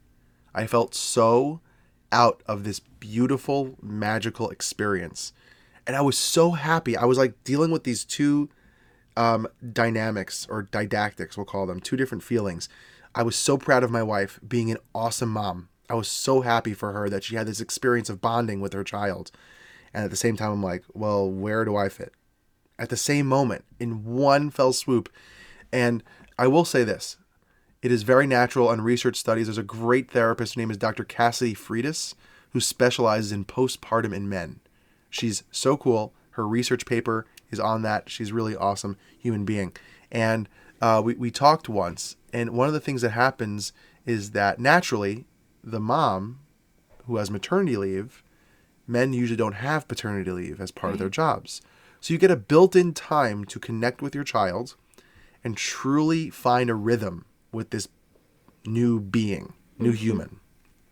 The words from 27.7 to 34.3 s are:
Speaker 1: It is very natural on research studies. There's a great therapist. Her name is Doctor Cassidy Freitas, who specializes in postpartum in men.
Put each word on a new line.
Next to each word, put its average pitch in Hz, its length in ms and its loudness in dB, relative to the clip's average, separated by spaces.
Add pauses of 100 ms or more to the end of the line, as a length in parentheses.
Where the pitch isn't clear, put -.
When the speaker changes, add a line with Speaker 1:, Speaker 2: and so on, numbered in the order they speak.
Speaker 1:
It 123 100 0
is 113 120 2
very 131 240 6
natural 123 400 4
on 113 140 2
research 120 340 2
studies. 113 320 0
There's 107 100 -4
a 110 60 -4
great 117 480 0
therapist. 120 440 0
Her 120 60 -4
name 113 80 -4
is 104 80 -8
Doctor 110 280 -4
Cassidy 117 500 0
Freitas, 123 600 -6 (360)
who 127 80 -2
specializes 113 720 2
in 104 140 -4
postpartum 113 680 -2
in 101 140 -6
men. 92 320 -6 (500)